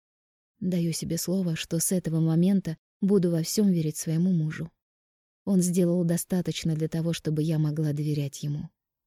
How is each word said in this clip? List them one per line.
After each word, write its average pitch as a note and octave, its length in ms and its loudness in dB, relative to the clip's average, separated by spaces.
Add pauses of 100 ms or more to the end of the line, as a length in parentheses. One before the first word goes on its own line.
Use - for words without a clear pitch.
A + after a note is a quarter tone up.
(600)
Даю F3 320 0
себе D#3+ 240 -4
слово, F3 400 -2
что - 240 -4
с - 100 -2
этого E3 300 0
момента E3 560 2 (240)
буду F#3+ 300 4
во E3 120 2
всём G3+ 300 2
верить D#3 240 0
своему E3 340 0
мужу. D#3 400 -2 (720)
Он F#3 180 2
сделал F3 420 2
достаточно E3+ 680 -2
для D#3 140 -2
того, E3 240 -2
чтобы D#3 300 -2
я D#3 160 0
могла D3+ 340 0
доверять D3 500 -4
ему. D3+ 260 -6 (380)